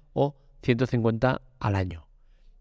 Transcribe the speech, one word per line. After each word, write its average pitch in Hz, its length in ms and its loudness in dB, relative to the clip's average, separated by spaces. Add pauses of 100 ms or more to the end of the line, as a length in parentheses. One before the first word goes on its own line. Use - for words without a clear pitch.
(120)
o 143 240 -2 (260)
ciento 123 240 2
cincuenta 117 560 0 (160)
al 104 160 0
año. 92 320 -4 (540)